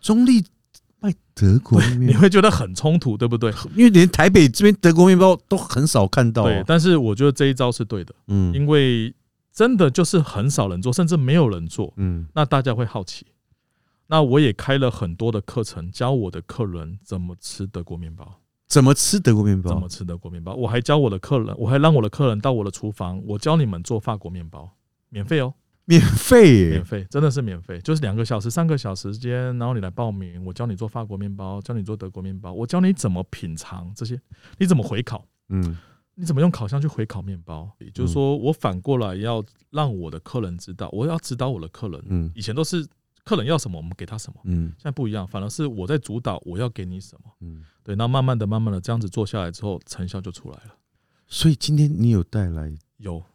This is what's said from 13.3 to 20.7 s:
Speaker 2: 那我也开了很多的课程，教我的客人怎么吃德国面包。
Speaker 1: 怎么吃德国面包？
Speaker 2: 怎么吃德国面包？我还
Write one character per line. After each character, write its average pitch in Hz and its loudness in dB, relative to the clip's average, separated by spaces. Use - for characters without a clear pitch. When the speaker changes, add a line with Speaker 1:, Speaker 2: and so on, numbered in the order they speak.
Speaker 2:
那 156 2
我 135 4
也 139 4
开 135 -2
了 131 0
很 85 -6
多 113 -4
的 110 -2
课 - -6
程， 87 -12
教 123 -4
我 113 -2
的 80 -12
客 - -8
人 87 -10
怎 92 -8
么 87 -10
吃 - -12
德 98 -12
国 87 -14
面 82 -12
包。 - -20
Speaker 1:
怎 143 4
么 135 8
吃 - 0
德 127 4
国 104 2
面 98 2
包？ 90 -4
Speaker 2:
怎 87 -2
么 90 -6
吃 - -12
德 85 -10
国 85 -16
面 87 -14
包？ 85 -12
我 123 -6
还 120 -2